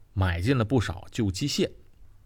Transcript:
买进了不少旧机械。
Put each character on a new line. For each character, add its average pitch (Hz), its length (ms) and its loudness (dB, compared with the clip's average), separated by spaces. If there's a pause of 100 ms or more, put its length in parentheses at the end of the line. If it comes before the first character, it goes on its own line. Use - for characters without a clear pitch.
(120)
买 90 280 2
进 127 180 2
了 117 60 2
不 120 160 2
少 - 320 -6
旧 104 180 0
机 139 160 -4
械。 - 240 0 (560)